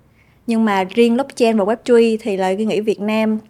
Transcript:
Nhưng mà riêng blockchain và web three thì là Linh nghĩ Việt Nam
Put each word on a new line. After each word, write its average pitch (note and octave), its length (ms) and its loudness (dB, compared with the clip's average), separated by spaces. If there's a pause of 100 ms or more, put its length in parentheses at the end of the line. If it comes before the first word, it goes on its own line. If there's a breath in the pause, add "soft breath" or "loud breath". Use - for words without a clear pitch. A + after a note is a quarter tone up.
(460 soft breath)
Nhưng A3 180 0
mà G3 200 0
riêng A#3 300 2
blockchain A3+ 440 0
và G3 60 0
web A3 200 0
three A#3 320 4
thì G#3+ 200 -6
là F#3+ 140 -2
Linh G#3+ 180 -2
nghĩ F#3 120 -2
Việt G#3+ 200 -4
Nam A3 380 -2 (120)